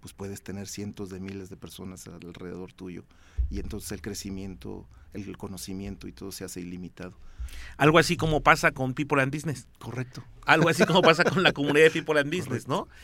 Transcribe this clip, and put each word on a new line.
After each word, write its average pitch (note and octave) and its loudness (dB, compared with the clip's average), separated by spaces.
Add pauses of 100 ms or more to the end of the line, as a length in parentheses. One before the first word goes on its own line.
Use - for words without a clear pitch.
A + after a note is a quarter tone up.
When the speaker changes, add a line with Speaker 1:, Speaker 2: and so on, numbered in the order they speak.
Speaker 1:
pues, - -18
puedes G2 -12
tener G2 -10
cientos G2+ -10
de F#2 -10
miles F#2+ -12
de F#2+ -16
personas F#2 -16
alrededor F2 -14
tuyo F2+ -14 (460)
y G2+ -6
entonces G2 -10
el G2 -10
crecimiento, F#2+ -10 (240)
el G2 -12
conocimiento G2 -10
y - -16
todo G2 -14
se F#2+ -12
hace F#2 -12
ilimitado. F2+ -12 (600)
Speaker 2:
Algo D#3 8
así D#3+ 4
como D#3 0
pasa D#3 6
con C3 -4
People C#3 0
and C3+ 0
Business. D3+ -8 (100)
Speaker 1:
Correcto. A#2+ -10 (220)
Speaker 2:
Algo D#3+ 6
así E3 4
como F3+ 4
pasa E3 8
con F3+ 2
la D#3 6
comunidad C#3+ 4
de D#3 10
People D#3 0
and C#3+ 0
Business, C3 -6
Speaker 1:
Correcto. - -18
Speaker 2:
¿no? D#3+ -2 (160)